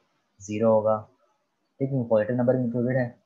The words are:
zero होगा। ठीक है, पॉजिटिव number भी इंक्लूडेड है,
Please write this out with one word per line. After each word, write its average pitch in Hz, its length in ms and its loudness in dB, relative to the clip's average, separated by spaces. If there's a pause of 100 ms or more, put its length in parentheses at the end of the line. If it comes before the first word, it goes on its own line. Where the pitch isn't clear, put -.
(420)
zero 107 300 0
होगा। 107 380 0 (720)
ठीक 135 120 -2
है, 127 160 -2
पॉजिटिव 113 280 2
number 127 200 2
भी 127 80 0
इंक्लूडेड 123 340 -2
है, 123 120 -2 (160)